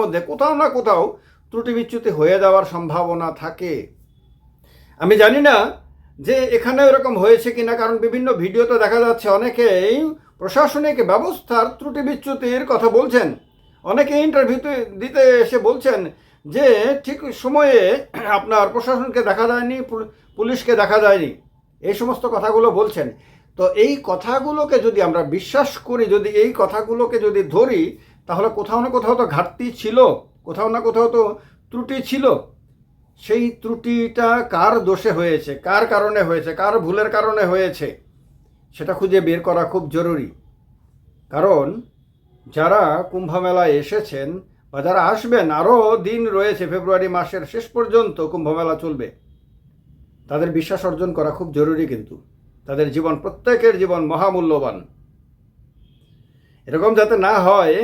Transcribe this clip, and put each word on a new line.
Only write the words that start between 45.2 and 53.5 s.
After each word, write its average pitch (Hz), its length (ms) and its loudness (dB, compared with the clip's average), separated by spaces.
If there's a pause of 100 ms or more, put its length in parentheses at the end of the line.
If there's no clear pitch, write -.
আরও 175 260 4 (200)
দিন 220 260 -4 (140)
রয়েছে, 196 300 -2
ফেব্রুয়ারি 185 420 -2
মাসের 180 340 -6 (100)
শেষ 226 120 -8 (100)
পর্যন্ত 220 420 0 (160)
কুম্ভমেলা 160 420 -2
চলবে, 156 340 -8 (1200)
তাদের 160 300 -2
বিশ্বাস 175 260 -4
অর্জন 175 280 -4
করা 156 180 -2
খুব 165 180 -8 (100)
জরুরি। 160 280 0
কিন্তু 113 300 -10 (500)
তাদের 143 260 -2
জীবন, 160 300 -2
প্রত্যেকের 233 560 2